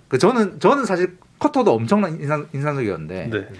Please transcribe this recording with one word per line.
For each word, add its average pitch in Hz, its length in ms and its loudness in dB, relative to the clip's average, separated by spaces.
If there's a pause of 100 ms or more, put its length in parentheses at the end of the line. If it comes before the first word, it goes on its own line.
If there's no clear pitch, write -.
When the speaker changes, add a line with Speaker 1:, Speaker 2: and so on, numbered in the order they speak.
Speaker 1:
그 131 100 0
저는, 196 420 4
저는 254 240 4
사실 180 320 -2 (240)
커터도 254 340 2
엄청난 160 460 0
인상, 147 320 -4
인상적이었는데 104 760 -4
Speaker 2:
네. 101 180 -6 (120)